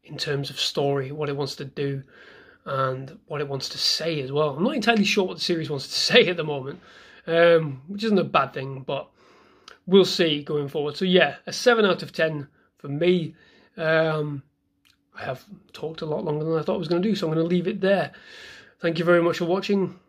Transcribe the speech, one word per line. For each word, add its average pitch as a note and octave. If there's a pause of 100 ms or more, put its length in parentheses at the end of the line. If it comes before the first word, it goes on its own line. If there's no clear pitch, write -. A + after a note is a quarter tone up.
in D3+
terms C#3
of -
story, C#3
what D3+
it C#3+
wants C#3
to C#3+
do, C#3 (640)
and C3+ (100)
what D3
it C#3+
wants C#3
to -
say D#3+
as C3
well. D3
I'm D#3+
not C#4+
entirely A3
sure F#3+
what F#3
the -
series D#3+
wants C#3
to -
<laughs> -
say F3
at F3+
the D#3+
moment, D3 (460)
um, E3
which G3+
isn't G#3
a E3
bad C3+
thing, C3+
but C#3 (760)
we'll F#3
see D3+
going D3
forward. D3
So F#3+
yeah, F3 (100)
a -
seven A3+
out F3
of D3
ten D#3 (300)
for -
me. E3 (420)
Um, D#3 (760)
I -
have C3 (300)
talked D#3+
a E3
lot D3+
longer D3+
than D#3+
I D#3
thought F#3+
I G3+
was D#3+
gonna F3
do, G#3
so F3
I'm D#3+
gonna E3
leave F3
it F#3+
there. F#3 (680)
Thank E3+
you E3
very F3
much E3+
for F3
watching. F#3+